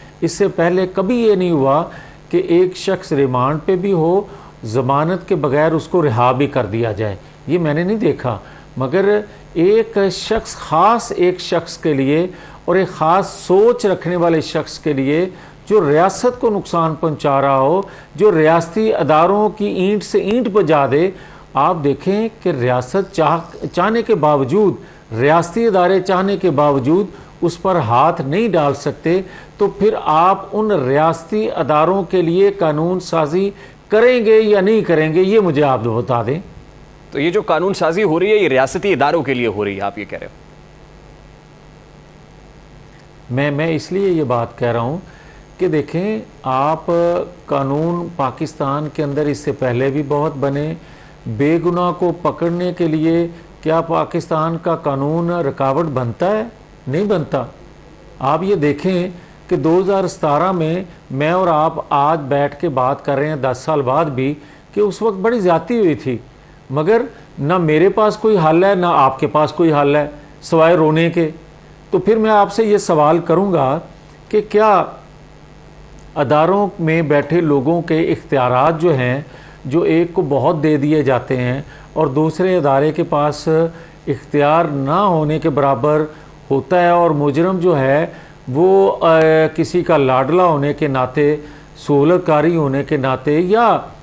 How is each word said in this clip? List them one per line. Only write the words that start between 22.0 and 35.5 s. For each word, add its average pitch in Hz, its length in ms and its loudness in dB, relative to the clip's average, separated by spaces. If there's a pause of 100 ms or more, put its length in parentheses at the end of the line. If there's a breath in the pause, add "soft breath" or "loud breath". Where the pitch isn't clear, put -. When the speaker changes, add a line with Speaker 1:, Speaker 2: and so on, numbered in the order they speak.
Speaker 1:
कि 190 220 -4
रियासत 127 640 -2
चाह, 160 520 -2
चाहने 220 360 -2
के 233 120 2
बावजूद, 151 640 2 (360 loud breath)
रियासती 160 520 0
अदारे 190 340 2
चाहने 190 380 0
के 170 120 0
बावजूद 147 580 0 (360 loud breath)
उस 170 140 -2
पर 185 200 -2
हाथ 139 440 2
नहीं 185 300 -2
डाल 147 220 2
सकते, 165 520 -4 (340 loud breath)
तो 202 80 0
फिर 208 280 0
आप 180 580 2
उन 208 180 0
रियासती 160 760 0
अदारों 160 560 0
के 180 180 -2
लिए 180 300 2
कानून 165 480 -2
साजी 170 540 -2 (380 loud breath)
करेंगे 226 480 4
या 208 220 4
नहीं 208 220 2
करेंगे, 160 380 2
ये 202 180 4
मुझे 160 220 2